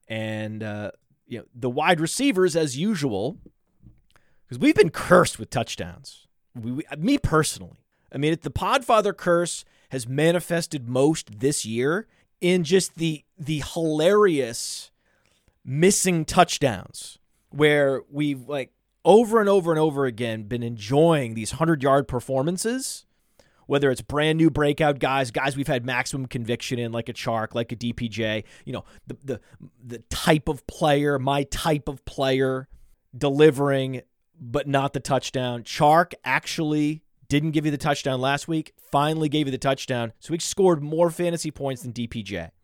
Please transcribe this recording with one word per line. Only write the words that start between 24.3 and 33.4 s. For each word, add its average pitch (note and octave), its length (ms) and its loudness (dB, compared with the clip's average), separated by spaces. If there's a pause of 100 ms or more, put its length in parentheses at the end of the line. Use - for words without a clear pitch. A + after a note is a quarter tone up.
new D#3+ 140 6
breakout D3 480 0
guys, C3+ 320 0
guys C3+ 240 -4
we've C#3 120 -4
had B2+ 180 -2
maximum B2+ 400 -4
conviction A#2+ 520 -6
in, A#2 140 -6
like A#2 160 -6
a A#2+ 60 -12
Chark, A2+ 420 -4
like A#2 160 -4
a A#2+ 40 -8
D A#2+ 180 -6
P A#2+ 160 -6
J, G#2+ 340 -4 (220)
you C3 80 -10
know, G#2+ 100 -10 (240)
the, B2 160 -12
the, - 160 -8 (440)
the A#2 140 -16 (120)
type D#3+ 400 2
of C#3+ 180 -8
player, C#3+ 500 0
my C#3 260 -2
type - 440 -2
of C#3 160 -12
player, C3 640 -2 (500)
delivering, C#3 840 4 (380)